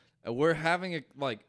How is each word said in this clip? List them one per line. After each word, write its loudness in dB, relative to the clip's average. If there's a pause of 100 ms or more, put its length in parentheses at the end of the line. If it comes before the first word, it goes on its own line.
(240)
and -4
we're 4
having 0
a, -4 (160)
like, -2